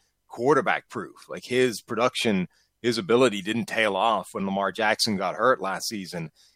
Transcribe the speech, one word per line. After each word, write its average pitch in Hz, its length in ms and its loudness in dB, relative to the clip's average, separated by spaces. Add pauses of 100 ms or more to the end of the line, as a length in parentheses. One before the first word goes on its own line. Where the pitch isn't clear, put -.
(280)
quarterback 117 640 2
proof. - 400 -12
Like, 85 160 -12
his 123 340 2
production, 123 680 0 (340)
his 117 160 0
ability 107 460 2
didn't 107 220 -2
tail 110 300 0
off 101 360 0
when 98 140 -4
Lamar 98 260 -2
Jackson 107 440 0
got 90 200 -2
hurt 123 260 2
last 92 260 -4
season. 87 440 -8 (240)